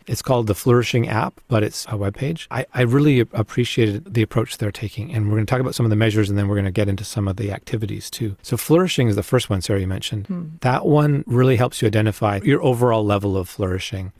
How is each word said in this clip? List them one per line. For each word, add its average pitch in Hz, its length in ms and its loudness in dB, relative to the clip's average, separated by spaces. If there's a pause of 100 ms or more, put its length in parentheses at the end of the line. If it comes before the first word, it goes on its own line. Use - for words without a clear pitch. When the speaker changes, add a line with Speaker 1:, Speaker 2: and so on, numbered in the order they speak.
Speaker 1:
It's - 160 -4
called 120 240 2
the 101 80 0
Flourishing 120 520 2
app, 123 400 -2
but 110 140 2
it's - 240 -4
a - 40 -18
webpage. 110 600 -4
I, - 240 -4
I 127 80 0
really 135 380 4
appreciated 113 960 -2
the 113 80 4
approach - 340 -2
they're 104 140 -4
taking, 110 420 -10
and 107 160 0
we're 107 80 2
gonna 107 80 0
talk 127 140 0
about 127 160 -2
some 120 100 0
of 107 60 2
the 104 40 2
measures, 107 320 2
and 101 120 0
then 101 80 0
we're 104 80 0
gonna 98 160 0
get 101 180 0
into 98 140 -4
some 101 240 -4
of 95 100 -4
the 101 140 -6
activities 107 580 -8
too. 104 320 -6
So - 160 -4
flourishing 156 520 2
is 98 60 2
the 101 60 0
first - 260 0
one, 95 140 0
Sarah, 98 200 0
you 92 40 -2
mentioned. 98 400 -6
Speaker 2:
Hmm. 175 200 -8 (160)
Speaker 1:
That - 260 0
one 147 400 4
really 127 300 4
helps - 260 0
you - 20 0
identify 107 580 2
your 139 200 2
overall 120 420 2
level 101 320 0
of 90 100 -4
flourishing, 95 720 -4